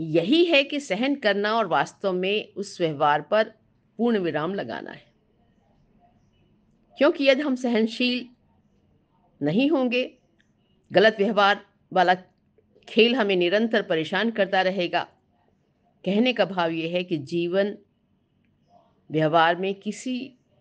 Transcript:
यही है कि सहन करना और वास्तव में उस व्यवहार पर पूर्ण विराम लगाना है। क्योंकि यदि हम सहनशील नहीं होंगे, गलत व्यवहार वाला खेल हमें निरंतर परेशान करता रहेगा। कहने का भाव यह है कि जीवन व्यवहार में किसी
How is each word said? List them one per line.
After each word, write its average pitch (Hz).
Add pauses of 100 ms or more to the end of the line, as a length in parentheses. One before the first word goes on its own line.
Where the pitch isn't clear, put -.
यही 165
है 302
कि 285
सहन 262
करना 214
और 226
वास्तव 165
में 185
उस -
व्यवहार 151
पर 220 (460)
पूर्ण 233
विराम 170
लगाना 104
है। - (1900)
क्योंकि 285
यदि 269
हम 277
सहनशील 247 (1120)
नहीं 196
होंगे, 254 (760)
गलत 214
व्यवहार 202 (260)
वाला 180 (760)
खेल 233
हमें 202
निरंतर 202
परेशान 185
करता 196
रहेगा। 180 (1000)
कहने 214
का 220
भाव 170
यह 165
है 180
कि 180
जीवन 175 (1300)
व्यवहार 160
में 190
किसी 208 (280)